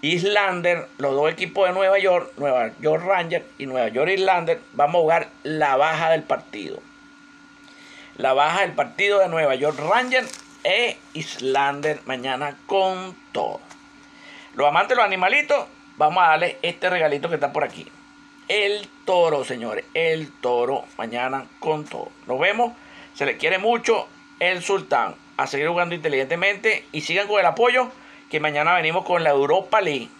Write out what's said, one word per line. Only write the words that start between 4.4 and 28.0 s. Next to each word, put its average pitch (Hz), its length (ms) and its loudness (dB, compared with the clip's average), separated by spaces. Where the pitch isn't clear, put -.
Vamos 147 240 2
a 175 60 4
jugar 160 260 2
la 147 320 0
baja 160 340 2
del 160 120 2
partido. - 600 -8
La 131 160 0
baja 151 300 2
del 175 100 -2
partido 196 460 0
de 185 100 4
Nueva 156 260 2
York 135 240 -2
Ranger 247 460 0
e 208 340 0
Islander 143 920 -2
mañana 131 500 -6
con 190 480 -2
todo. - 280 -6
Los 143 120 2
amantes 160 240 2
de 247 60 4
los 240 80 6
animalitos, 214 600 2
vamos 170 280 4
a 160 40 6
darle 160 340 2
este 170 260 -2
regalito 156 400 0
que 170 60 -2
está 139 180 -2
por 151 120 0
aquí. 82 220 -10
El 208 400 0
toro, 165 400 2
señores, 117 400 -6
el 160 460 -2
toro 123 440 0
mañana 123 500 -6
con 151 260 -4
todo. - 280 -12
Nos 127 120 -4
vemos, 220 340 0
se 139 120 -4
les 127 100 -2
quiere 175 220 0
mucho, 226 480 0
el 180 240 -2
Sultán. 147 540 -2
A 135 120 -2
seguir 143 200 -4
jugando 170 260 -2
inteligentemente 170 1000 -2
y 151 80 -6
sigan 180 260 -2
con 208 140 2
el 180 60 4
apoyo, 240 440 2